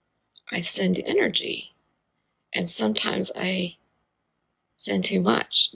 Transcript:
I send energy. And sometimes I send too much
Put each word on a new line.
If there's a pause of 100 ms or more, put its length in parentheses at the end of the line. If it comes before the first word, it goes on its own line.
(520)
I
send
energy. (840)
And
sometimes
I (1000)
send
too
much